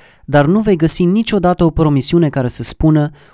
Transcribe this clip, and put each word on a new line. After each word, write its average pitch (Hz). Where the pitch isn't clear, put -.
dar 147
nu 190
vei 208
găsi 165
niciodată 180
o 165
promisiune 156
care 131
să 120
spună, 156